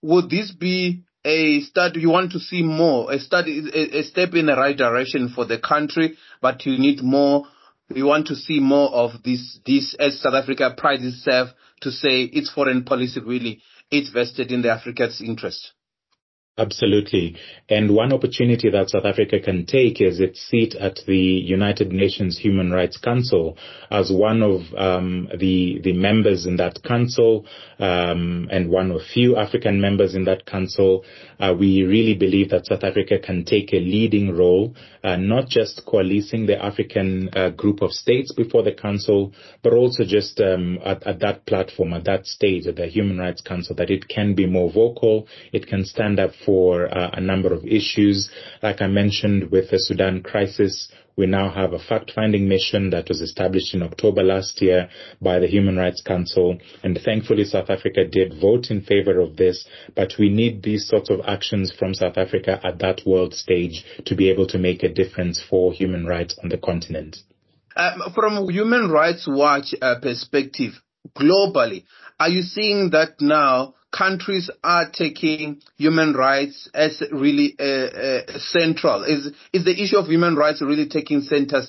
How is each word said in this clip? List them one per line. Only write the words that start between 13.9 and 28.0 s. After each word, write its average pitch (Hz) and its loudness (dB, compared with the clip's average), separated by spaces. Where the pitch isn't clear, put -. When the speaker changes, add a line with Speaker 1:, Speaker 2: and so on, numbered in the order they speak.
Speaker 1:
it's 143 -2
vested 120 -4
in 123 -2
the 117 2
Africa's 117 -4
interest? 110 -10
Speaker 2:
Absolutely. 101 0
And 107 4
one 113 4
opportunity 120 2
that 95 2
South 98 0
Africa 101 2
can 90 -2
take 123 2
is 90 2
its 92 0
seat 113 0
at - -6
the 95 2
United 92 0
Nations 95 -2
Human 95 0
Rights 90 0
Council. 117 0
As 98 0
one 107 2
of, 98 2
um, 90 -2
the, 90 0
the 95 0
members 98 2
in 90 -2
that 90 -2
council, 120 2
um, 87 -2